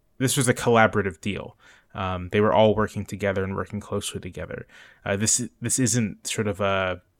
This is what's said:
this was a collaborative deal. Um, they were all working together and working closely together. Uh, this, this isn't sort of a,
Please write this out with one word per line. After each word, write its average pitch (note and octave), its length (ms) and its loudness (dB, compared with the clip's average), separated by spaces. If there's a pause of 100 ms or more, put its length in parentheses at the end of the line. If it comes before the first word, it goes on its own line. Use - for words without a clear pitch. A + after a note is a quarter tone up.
(180)
this B2+ 180 0
was B2+ 120 0
a B2 80 2
collaborative G#2+ 640 2
deal. F2+ 340 -8 (400)
Um, F#2 360 -6
they G#2 80 2
were G#2 140 4
all G#2+ 220 6
working G#2 280 -2
together G2 400 -2
and F#2+ 120 -4
working G2 240 -8
closely G2+ 400 -6
together. - 480 -12 (360)
Uh, G2+ 120 0
this, A2 340 0 (100)
this A#2+ 200 -2
isn't A#2 480 0
sort G#2+ 200 -2
of G2+ 140 -4
a, F#2+ 400 0 (180)